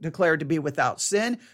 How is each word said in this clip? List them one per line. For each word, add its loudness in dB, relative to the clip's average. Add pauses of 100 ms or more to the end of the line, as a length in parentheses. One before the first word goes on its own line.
declared 2
to -6
be 0
without -2
sin -2 (160)